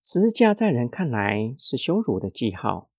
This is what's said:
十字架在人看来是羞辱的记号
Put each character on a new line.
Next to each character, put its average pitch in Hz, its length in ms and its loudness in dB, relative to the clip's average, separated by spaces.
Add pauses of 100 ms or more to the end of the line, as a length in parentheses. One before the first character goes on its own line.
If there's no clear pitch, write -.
十 - 160 0
字 220 120 4
架 220 220 4
在 214 160 2
人 120 180 0
看 170 220 -6
来 107 480 -2
是 - 180 -4
羞 170 240 0
辱 110 200 -2
的 98 100 -6
记 104 240 -4
号 95 460 -6